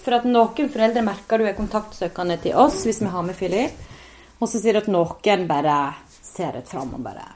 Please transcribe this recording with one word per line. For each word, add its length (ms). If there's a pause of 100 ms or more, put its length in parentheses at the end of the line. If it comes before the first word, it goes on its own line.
For 120
at 100
noen 460
foreldre 340
merker 340
du 80
er 80
kontaktsøkende 840
til 140
oss 300
hvis 180
vi 40
har 160
med 140
Philip. 360 (680)
Og 80
så 120
sier 120
du 60
at 100
noen 580
bare 480 (140)
ser 440
rett 160
fram 260
og 100
bare 300